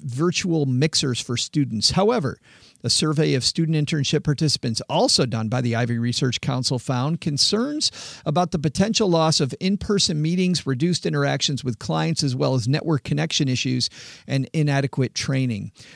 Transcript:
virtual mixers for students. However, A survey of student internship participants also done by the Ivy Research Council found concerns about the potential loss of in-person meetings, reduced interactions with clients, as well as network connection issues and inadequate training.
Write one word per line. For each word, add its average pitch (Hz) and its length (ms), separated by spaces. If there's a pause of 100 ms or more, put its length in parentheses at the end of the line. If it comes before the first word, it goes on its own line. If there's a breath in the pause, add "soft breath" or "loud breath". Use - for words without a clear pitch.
virtual 156 640
mixers 131 540
for 117 160
students. 117 560
However, 196 480 (440 loud breath)
A 120 60
survey 156 420
of 127 100
student 160 340
internship 147 480
participants 135 680
also 170 340
done 113 240
by 123 140
the 120 120
Ivy 117 240
Research 120 440
Council 131 360
found 139 420
concerns 233 720 (360 loud breath)
about 156 240
the 175 80
potential 196 500
loss 160 320
of 135 180
in-person 190 640
meetings, 180 460
reduced 143 400
interactions 143 580
with 123 140
clients, 160 440
as 131 140
well 135 180
as 120 140
network 151 340
connection 147 460
issues 127 400 (380 loud breath)
and 131 260
inadequate 139 640
training. 120 580 (240 loud breath)